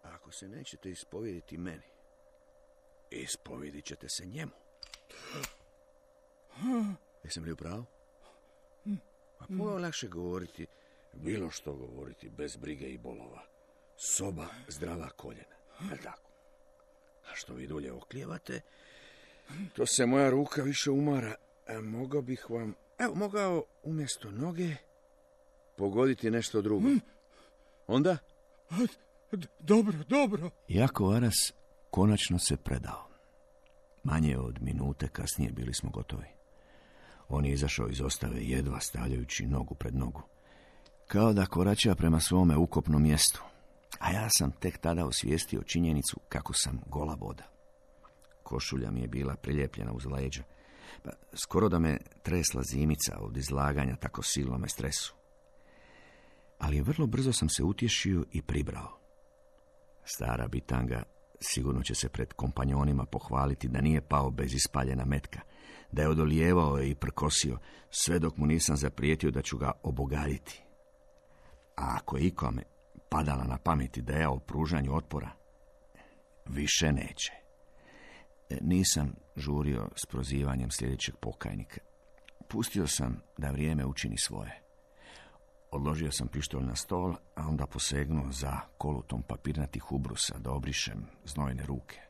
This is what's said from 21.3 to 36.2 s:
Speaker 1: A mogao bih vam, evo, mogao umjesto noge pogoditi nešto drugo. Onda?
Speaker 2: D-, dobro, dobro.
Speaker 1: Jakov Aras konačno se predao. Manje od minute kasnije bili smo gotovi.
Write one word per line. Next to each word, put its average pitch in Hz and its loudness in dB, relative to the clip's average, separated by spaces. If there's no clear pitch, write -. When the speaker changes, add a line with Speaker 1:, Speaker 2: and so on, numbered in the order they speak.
Speaker 1:
A 110 -8
mogao 131 -4
bih 123 -6
vam, 113 -4
evo, 240 -2
mogao 196 0
umjesto 147 -6
noge 160 -4
pogoditi 113 2
nešto 113 0
drugo. 107 2
Onda? 147 4
Speaker 2:
D-, 180 -6
dobro, 202 6
dobro. 202 2
Speaker 1:
Jakov 98 4
Aras 117 4
konačno 95 6
se 73 2
predao. - -6
Manje 78 4
od 62 -4
minute 69 -2
kasnije - -2
bili 60 -6
smo - -4
gotovi. - -6